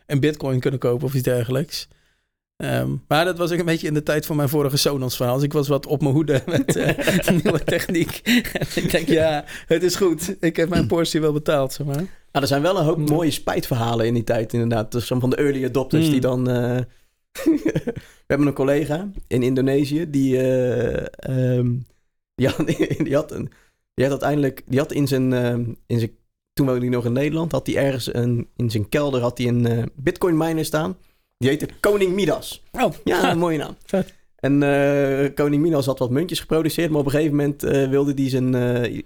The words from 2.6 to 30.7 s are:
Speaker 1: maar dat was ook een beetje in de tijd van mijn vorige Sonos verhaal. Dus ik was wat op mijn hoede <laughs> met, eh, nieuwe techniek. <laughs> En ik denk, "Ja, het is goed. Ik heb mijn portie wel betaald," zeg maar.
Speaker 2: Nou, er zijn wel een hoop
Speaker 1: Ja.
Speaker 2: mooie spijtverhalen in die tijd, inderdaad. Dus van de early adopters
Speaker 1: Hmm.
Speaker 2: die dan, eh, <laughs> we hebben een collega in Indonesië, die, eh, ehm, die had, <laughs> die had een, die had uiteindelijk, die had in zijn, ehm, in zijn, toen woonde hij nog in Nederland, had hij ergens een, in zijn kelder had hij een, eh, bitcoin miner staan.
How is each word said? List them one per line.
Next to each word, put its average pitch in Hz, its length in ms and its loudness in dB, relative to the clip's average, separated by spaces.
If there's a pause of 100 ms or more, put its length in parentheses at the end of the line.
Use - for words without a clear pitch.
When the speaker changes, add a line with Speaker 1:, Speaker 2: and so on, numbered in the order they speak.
Speaker 1:
maar 156 180 2
dat 180 120 -2
was 170 140 -2
ook 170 80 0
een 180 60 -2
beetje 165 220 -2
in 151 60 0
de 151 100 0
tijd 151 220 0
van 160 100 -2
mijn 147 140 2
vorige 143 280 2
Sonos 135 380 0
verhaal. 123 200 0
Dus 143 80 0
ik 143 100 -2
was 143 140 0
wat 143 180 0
op 147 160 -2
mijn 139 120 2
hoede 156 320 2
<laughs> 165 120 -2
met, - 180 0
eh, 180 520 0 (160)
nieuwe 160 200 0
techniek. - 600 -2
<laughs> 233 300 0
En - 300 -4
ik - 80 -2
denk, 165 160 0
"Ja, 160 360 2 (240)
het 165 160 2
is 175 120 2
goed. 180 440 0
Ik 165 160 0
heb 165 140 2
mijn 165 180 2
portie 165 340 0
wel 151 120 2
betaald," 147 400 0
zeg 143 120 -8
maar. 139 100 -2
Speaker 2:
Nou, 175 120 -4 (240)
er 139 160 0
zijn 139 140 2
wel 180 160 2
een 160 80 2
hoop 165 120 2 (100)
Speaker 1:
Ja. 151 60 2
Speaker 2:
mooie 160 180 2
spijtverhalen 117 760 -2
in 117 80 0
die 117 100 0
tijd, 117 300 -2
inderdaad. 117 380 0
Dus 120 160 -4
van 127 220 0
de 131 60 2
early 135 300 0
adopters 131 380 0
Speaker 1:
Hmm. 156 80 2
Speaker 2:
die 131 100 2
dan, 127 280 0
eh, 123 280 0 (540)
<laughs> - 320 0
we - 300 -4 (340)
hebben 143 200 2
een 139 60 0
collega 147 560 0 (180)
in 127 160 0
Indonesië, 135 680 0
die, 135 320 2
eh, 123 640 0 (520)
ehm, 123 140 0 (640)
die 123 120 2
had, 147 200 0 (160)
<laughs> 151 220 -2
die 135 100 -2
had 151 160 -2
een, - 180 -10 (440)
die 123 120 0
had 139 80 0
uiteindelijk, 135 520 0
die 127 140 0
had 147 120 -2
in 143 160 0
zijn, 131 260 0
ehm, 120 300 0 (240)
in 120 120 0
zijn, 113 120 -2 (420)
toen 143 120 2
woonde 127 160 2
hij 123 140 0
nog 120 100 -2
in 120 80 0
Nederland, 151 380 0
had 131 160 -2
hij - 80 -2
ergens 135 380 0
een, 120 420 -2
in 123 140 -2
zijn 104 200 -2
kelder 143 320 0
had 120 160 -2
hij 123 100 0
een, 120 180 2
eh, 117 180 0 (120)
bitcoin 170 420 0
miner 160 280 0
staan. 170 320 -4 (400)